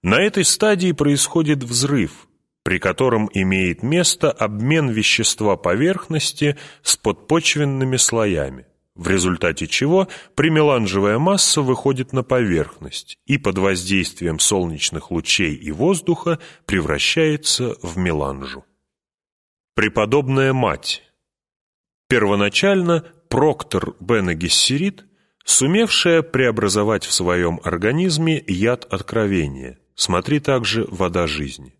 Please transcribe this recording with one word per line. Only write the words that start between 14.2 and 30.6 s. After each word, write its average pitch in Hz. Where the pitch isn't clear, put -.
солнечных 82
лучей 82
и 76
воздуха 165
превращается 151
в 85
меланжу. 69
Преподобная 131
мать. 117
Первоначально 156
проктор 127
Бене 92
Гессерит, 135
сумевшая 170
преобразовать 110
в -
своем 87
организме 151
яд 107
откровения, 82
смотри 92
также 123